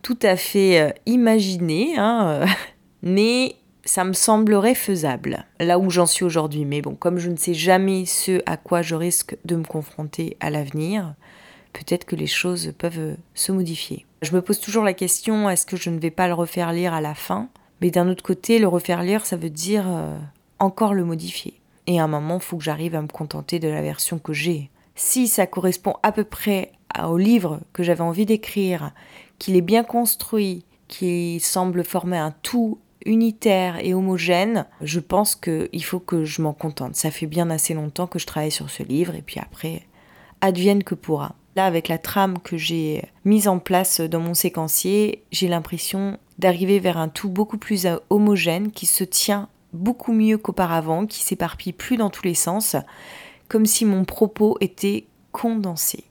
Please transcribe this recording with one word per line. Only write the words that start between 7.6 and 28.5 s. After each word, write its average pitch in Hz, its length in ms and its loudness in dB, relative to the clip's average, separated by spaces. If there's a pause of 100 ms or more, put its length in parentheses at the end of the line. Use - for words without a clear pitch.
ce - 400 0
à 165 100 -2
quoi - 240 0
je 165 140 -2
risque 170 500 -2
de 170 120 -2
me 160 80 -2
confronter 156 760 -8
à - 80 -4
l'avenir, 151 640 -4 (600)
peut-être - 320 -4
que 175 100 -4
les 156 100 -4
choses 165 520 -2
peuvent, 170 200 -4
euh, 156 180 -6 (180)
se - 180 -2
modifier. 170 540 -4 (160)
Je 151 120 -4
me 180 60 6
pose 202 180 0
toujours 214 260 0
la 190 100 2
question, 202 560 0
est-ce 180 160 0
que 185 100 -6
je 175 140 -4
ne 165 80 -2
vais 160 120 -2
pas 180 180 0
le 175 60 0
refaire 170 380 -2
lire 170 220 0
à 160 80 -2
la 151 120 -4
fin ? 202 360 -6 (320)
Mais 175 80 4
d'un 175 180 4
autre 185 140 -2
côté, 196 360 2
le 214 100 6
refaire 175 340 0
lire, 208 240 0
ça 180 100 -4
veut 165 140 -6
dire, 180 360 -2
euh, 156 320 -4 (400)
encore 202 360 2
le 185 100 2
modifier. 170 560 -6 (260)
Et 175 140 4
à 156 40 4
un 160 40 0
moment, 151 300 -2
faut - 180 -8
que 151 80 -8
j'arrive 160 300 -4
à 156 80 -2
me 151 60 -6
contenter 151 500 -6
de 160 100 -2
la 151 140 -2
version 151 360 -4
que 156 140 -8
j'ai. 151 380 -2 (240)
Si - 340 0
ça 190 180 4
correspond 185 560 -2
à 208 80 4
peu 208 140 0
près 202 480 -4 (220)
à, - 160 -2
au 170 80 2
livre 185 420 4 (140)
que - 80 -2
j'avais 170 180 2
envie 170 240 0
d'écrire, 190 680 -2 (460)